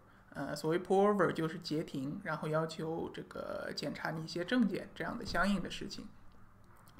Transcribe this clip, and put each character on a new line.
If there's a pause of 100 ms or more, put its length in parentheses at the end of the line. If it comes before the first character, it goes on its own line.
(340)
呃，
所
谓
pull
over
就
是
截
停，
然
后
要
求
这
个
检
查
你
一
些
证
件
这
样
的
相
应
的
事
情 (920)